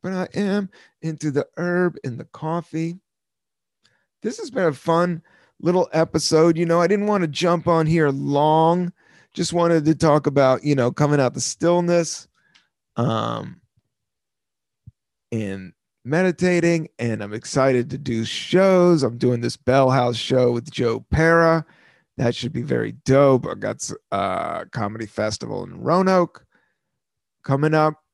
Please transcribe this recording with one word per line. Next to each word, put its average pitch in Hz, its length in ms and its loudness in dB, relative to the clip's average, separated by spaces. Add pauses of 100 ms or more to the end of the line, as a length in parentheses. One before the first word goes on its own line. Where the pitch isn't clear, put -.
But 185 120 -8
I 185 200 -4
am 202 360 -2 (320)
into 156 280 -6
the 139 160 -2 (120)
herb 175 480 0
and 123 120 -8
the 156 80 -12
coffee. 165 760 -8 (1200)
This - 160 -8
has 392 120 -12
been 190 180 -2
a 151 60 0
fun 165 480 -2 (380)
little 180 320 0
episode. 160 680 2
You 170 80 0
know, 165 140 2
I 170 80 2
didn't 202 200 0
wanna 202 200 0
jump 165 400 0
on 165 180 2
here 156 260 2
long. 156 840 2 (400)
Just 175 180 -4
wanted 170 320 2
to 156 120 2
talk 151 300 2
about, 135 380 2
you 147 120 2
know, 123 140 2
coming 147 300 0
out 127 140 2
the 135 80 -8
stillness, 175 880 -2 (680)
um, 113 640 -4 (1700)
and 98 400 -8 (320)
meditating, 170 920 0
and 117 240 -4
I'm 104 120 -10
excited 127 580 0
to 135 60 -8
do 117 280 -4
shows. 180 800 2
I'm 120 140 -2
doing 123 240 0
this 117 160 -4
Bell 131 340 4
House 123 260 2
show 127 340 2
with 120 200 -6
Joe 117 300 -2 (100)
Pera. 165 540 4 (520)
That 120 180 0
should - 160 -8
be 120 120 -6
very 117 300 -4
dope. 135 520 4
I - 80 -6
got 104 240 -8
s-, - 160 -10 (180)
uh, 85 600 -4
comedy 110 340 -8
festival 107 580 -6
in 90 160 -16
Roanoke 185 680 0 (1000)
coming 143 300 0
up. 156 280 0 (120)